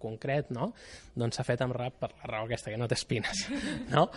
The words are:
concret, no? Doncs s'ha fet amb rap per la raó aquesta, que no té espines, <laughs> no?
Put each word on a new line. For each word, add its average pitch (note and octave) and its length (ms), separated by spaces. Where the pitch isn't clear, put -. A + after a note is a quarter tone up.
concret, C3+ 560
no? F3+ 140
Doncs A#2+ 220
s'ha B2 100
fet B2 160
amb B2 140
rap B2 240
per A#2 140
la - 180
raó A2 160
aquesta, A2 240
que A2+ 80
no A#2 80
té B2 80
espines, - 480
<laughs> - 260
no? D#3 240